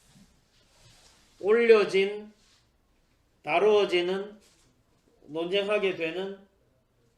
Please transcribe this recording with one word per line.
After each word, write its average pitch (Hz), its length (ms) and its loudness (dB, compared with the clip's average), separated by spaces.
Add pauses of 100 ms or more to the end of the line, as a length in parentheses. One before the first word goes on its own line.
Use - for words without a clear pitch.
(1400)
올려진, 208 920 2 (1120)
다루어지는, 190 960 0 (920)
논쟁하게 190 680 -4
되는 180 440 -8 (800)